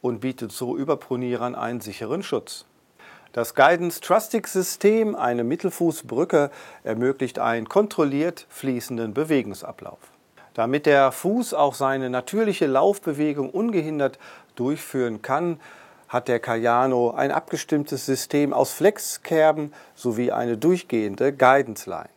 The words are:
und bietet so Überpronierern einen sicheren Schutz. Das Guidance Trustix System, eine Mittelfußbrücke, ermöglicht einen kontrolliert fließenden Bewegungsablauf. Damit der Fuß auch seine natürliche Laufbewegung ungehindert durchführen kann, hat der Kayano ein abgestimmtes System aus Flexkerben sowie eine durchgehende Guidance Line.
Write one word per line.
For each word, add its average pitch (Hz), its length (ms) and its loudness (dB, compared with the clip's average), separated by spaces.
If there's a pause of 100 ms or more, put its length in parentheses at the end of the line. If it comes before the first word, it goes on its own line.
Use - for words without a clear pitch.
und 120 200 -2
bietet 123 300 -6
so 123 240 -6
Überpronierern 123 760 -4
einen 117 260 -6
sicheren 110 440 -8
Schutz. - 420 -6 (680)
Das 117 220 -4
Guidance 170 480 4
Trustix 220 520 0
System, 208 640 2
eine 120 280 0
Mittelfußbrücke, 156 1040 0 (340)
ermöglicht 123 540 -2
einen 117 320 -2
kontrolliert 170 800 0
fließenden 117 640 -4
Bewegungsablauf. 127 840 -4 (560)
Damit 131 320 0
der 139 240 8
Fuß 214 420 -2
auch 143 220 2
seine 135 340 -2
natürliche 185 560 0
Laufbewegung 147 840 0
ungehindert 156 680 -2 (380)
durchführen 123 680 -4
kann, 160 380 -2 (500)
hat 123 180 -4
der 120 120 0
Kayano 120 720 2
ein 139 180 -2
abgestimmtes 147 800 -4
System 139 460 0
aus 135 200 2
Flexkerben 156 1000 2 (220)
sowie 120 380 -2
eine 120 260 -2
durchgehende 127 720 0
Guidance 131 560 4
Line. 87 280 -10